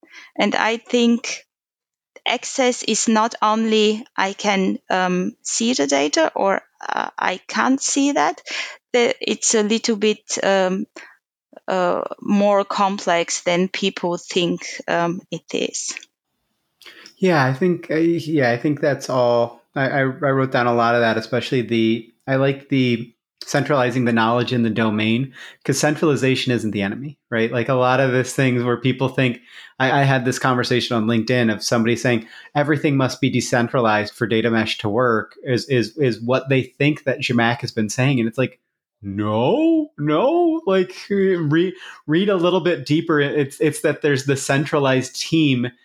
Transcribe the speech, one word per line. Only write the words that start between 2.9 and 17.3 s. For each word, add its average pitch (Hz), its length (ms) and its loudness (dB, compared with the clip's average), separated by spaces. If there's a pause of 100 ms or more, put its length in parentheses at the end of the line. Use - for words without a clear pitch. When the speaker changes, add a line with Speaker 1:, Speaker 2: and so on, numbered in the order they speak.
Speaker 1:
not 220 320 2
only 214 640 2 (120)
I 190 180 -2
can, 196 440 0 (120)
um, 185 520 -2
see 233 300 -2
the 277 140 0
data 294 480 0
or, 196 280 0 (240)
uh, - 320 -4
I - 300 -2
can't 247 320 0
see 285 320 0
that. 294 300 -2 (500)
The, 240 280 2
it's - 340 -2
a 214 80 4
little 220 340 0
bit, 214 260 0 (200)
um, 190 440 0 (800)
uh, 180 340 0 (180)
more 202 440 2
complex 190 800 -2
than 180 260 2
people 180 500 -4
think, 180 480 -2 (200)
um, 170 340 -2 (100)
it 165 140 -12 (100)
is. - 400 -6 (1200)
Speaker 2:
Yeah, 170 280 2